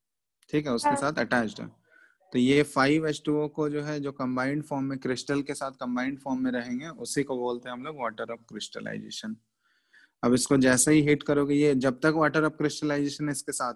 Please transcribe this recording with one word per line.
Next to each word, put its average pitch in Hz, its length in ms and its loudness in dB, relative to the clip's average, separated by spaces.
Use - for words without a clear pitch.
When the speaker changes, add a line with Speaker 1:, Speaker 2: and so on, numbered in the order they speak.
Speaker 1:
ठीक 147 160 0
है, 131 80 -2
उसके 117 160 0
Speaker 2:
हाँ। 285 80 2
Speaker 1:
साथ 143 160 0
अटैच्ड 117 480 -2
है। - 240 -16
तो 127 40 2
ये 139 240 6
फ़ाइव 147 440 2
एच 151 180 -4
टू 151 80 0
ओ 151 140 0
को 151 220 -4
जो 147 120 -4
है, 147 180 -6
जो 139 120 -6
combined 135 520 -2
form 139 220 -4
में, 135 140 -4
crystal 131 420 -2
के 139 120 -6
साथ 135 180 -8
combined 127 480 -4
form 131 240 -4
में 131 80 0
रहेंगे, 123 360 -4
उसी 139 360 -4
को 135 140 -4
बोलते 123 320 -4
हैं 123 80 -8
हम 127 60 -12
लोग 151 140 -10
water 113 300 -6
of 117 100 -10
crystallization। 107 840 -10
अब 123 100 4
इसको 131 240 4
जैसे 131 360 6
ही 156 80 8
हीट 143 220 2
करोगे, 143 320 2
ये 147 200 4
जब 127 240 0
तक 156 140 2
water 156 260 2
of 156 120 2
crystallization 147 760 -2
इसके 139 220 -6
साथ 123 240 -4